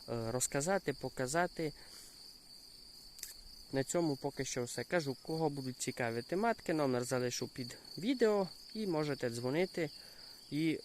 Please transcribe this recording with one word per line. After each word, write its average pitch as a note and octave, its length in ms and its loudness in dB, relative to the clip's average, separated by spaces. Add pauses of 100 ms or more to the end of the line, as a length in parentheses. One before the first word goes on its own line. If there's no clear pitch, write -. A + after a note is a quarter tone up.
е, A#2 220 -2
розказати, C#3+ 600 2
показати. C#3+ 800 0 (2000)
На C3+ 120 4
цьому E3 320 2
поки C#3 280 -2
що B2+ 200 0
все. A#2+ 200 -4
Кажу, C#3+ 380 0
кого D#3+ 280 2
будуть C3 280 -4
цікавити A#2+ 580 0
матки, G#3+ 380 2
номер C3 300 4
залишу B2 440 0
під - 280 -8 (220)
відео G#3+ 500 4 (260)
і G#3+ 120 -2
можете D3+ 440 2
дзвонити. D3 600 0 (600)
І, D3+ 340 2